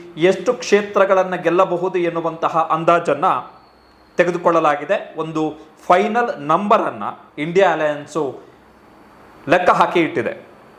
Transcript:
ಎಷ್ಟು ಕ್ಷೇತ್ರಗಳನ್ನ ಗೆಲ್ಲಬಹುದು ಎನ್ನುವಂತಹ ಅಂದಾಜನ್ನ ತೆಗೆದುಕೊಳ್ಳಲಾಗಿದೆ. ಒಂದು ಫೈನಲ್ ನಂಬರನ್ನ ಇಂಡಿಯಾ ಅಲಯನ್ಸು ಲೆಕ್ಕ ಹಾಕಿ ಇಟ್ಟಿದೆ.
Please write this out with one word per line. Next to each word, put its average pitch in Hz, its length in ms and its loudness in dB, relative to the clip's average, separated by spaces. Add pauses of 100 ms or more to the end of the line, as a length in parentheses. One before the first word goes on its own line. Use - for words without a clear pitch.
(180)
ಎಷ್ಟು 185 360 2
ಕ್ಷೇತ್ರಗಳನ್ನ 196 840 2
ಗೆಲ್ಲಬಹುದು 175 640 0
ಎನ್ನುವಂತಹ 165 720 -2
ಅಂದಾಜನ್ನ 165 540 0 (920)
ತೆಗೆದುಕೊಳ್ಳಲಾಗಿದೆ. 170 1000 0
ಒಂದು 156 360 -4 (340)
ಫೈನಲ್ 214 540 0
ನಂಬರನ್ನ 160 640 0 (340)
ಇಂಡಿಯಾ 175 340 2
ಅಲಯನ್ಸು 147 680 -4 (1080)
ಲೆಕ್ಕ 180 220 4
ಹಾಕಿ 175 300 2
ಇಟ್ಟಿದೆ. 127 480 -4 (320)